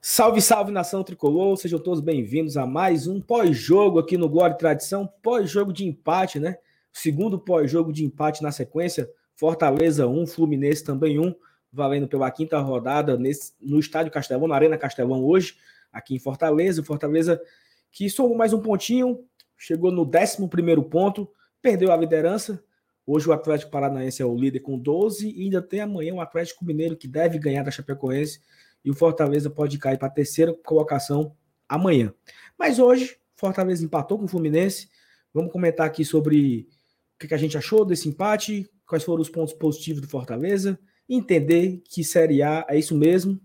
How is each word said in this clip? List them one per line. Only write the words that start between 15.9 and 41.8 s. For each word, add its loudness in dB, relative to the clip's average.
aqui -10
em -6
Fortaleza. 0
O -6
Fortaleza 0
que -6
somou 0
mais 2
um 0
pontinho, 0
chegou -2
no 0
décimo 0
primeiro 2
ponto, -2
perdeu 4
a 6
liderança. 0
Hoje 0
o 6
Atlético -2
Paranaense -4
é 0
o -2
líder -2
com -8
doze -2
e -10
ainda -2
tem -8
amanhã -6
o -8
Atlético -8
Mineiro -4
que -16
deve 0
ganhar -2
da -6
Chapecoense -6
e -2
o 0
Fortaleza 2
pode -4
cair -2
pra -4
terceira 0
colocação 0
amanhã. 2
Mas 0
hoje, 4
Fortaleza -2
empatou -4
com -6
o -4
Fluminense. -2
Vamos -2
comentar 0
aqui -2
sobre 2
o -20
que -16
que -4
a -2
gente -2
achou 2
desse -2
empate, -4
quais -4
foram -2
os -2
pontos -6
positivos -4
do -12
Fortaleza, -4
entender 2